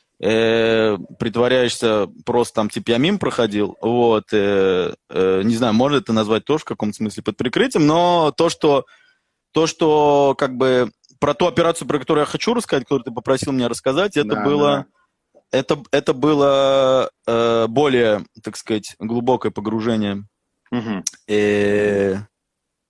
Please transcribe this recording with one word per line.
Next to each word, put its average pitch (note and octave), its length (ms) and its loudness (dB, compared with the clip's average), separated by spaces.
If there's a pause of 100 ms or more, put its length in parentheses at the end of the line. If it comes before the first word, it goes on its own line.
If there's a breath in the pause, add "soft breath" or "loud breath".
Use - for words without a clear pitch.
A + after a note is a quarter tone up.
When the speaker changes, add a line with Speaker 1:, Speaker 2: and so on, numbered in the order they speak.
(200 loud breath)
Speaker 1:
э, A2+ 760 2 (220)
притворяешься A#2 920 0 (180)
просто A#2+ 300 0
там, G#2+ 140 0
типа, - 220 -4
«Я A#2 60 0
мимо F3 200 0
проходил», G#2 640 -2
вот, A#2 500 2
э, F#2+ 600 0 (160)
э, F#2 340 0
не A#2 120 0
знаю, A2+ 180 0
можно C#3 240 2
это A#2 160 -4
назвать A2 300 0
тоже D3+ 180 -2
в - 40 -20
каком-то G#2+ 300 -6
смысле G#2+ 260 -8
под - 140 -6
прикрытием, F#3 500 0
но E3+ 500 2
то, E3 140 2
что, C#3+ 340 0 (680 soft breath)
то, D#3+ 160 2
что, D3 680 2
как C3 180 -2
бы, B2+ 340 2 (300)
про C#3+ 140 0
ту F3+ 120 0
операцию, E3 420 0
про C#3+ 120 0
которую D3 220 0
я C#3 40 -2
хочу - 280 -4
рассказать, D3+ 300 -2
которую C3+ 200 -2
ты B2+ 80 -12
попросил C3 400 -2
меня B2 160 0
рассказать, C#3 500 -2
это D3 180 0
Speaker 2:
Да, - 0 -
Speaker 1:
было, C#3+ 500 0 (480)
Speaker 2:
да. - 60 -20 (120)
Speaker 1:
это, C3+ 300 -2 (100)
это C#3+ 220 2
было, C3+ 960 2 (160)
э, A#2 420 2
более, A#2 560 2 (200)
так G#2+ 120 -12
сказать, - 440 -6
глубокое A#2+ 520 -2
погружение. G#2+ 720 -4 (480)
Speaker 2:
Мгм. A2 300 -6 (260)
Speaker 1:
Э, G#2 880 0 (720)